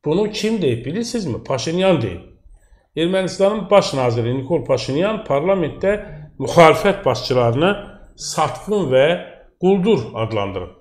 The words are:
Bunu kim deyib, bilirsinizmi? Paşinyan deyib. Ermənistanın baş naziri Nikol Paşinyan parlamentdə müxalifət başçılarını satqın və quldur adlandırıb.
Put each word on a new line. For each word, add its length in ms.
Bunu 260
kim 300
deyib, 240
bilirsinizmi? 580
Paşinyan 580
deyib. 180
Ermənistanın 720
baş 240
naziri 440
Nikol 280
Paşinyan 600
parlamentdə 680
müxalifət 680
başçılarını 680
satqın 800
və 140
quldur 520
adlandırıb. 560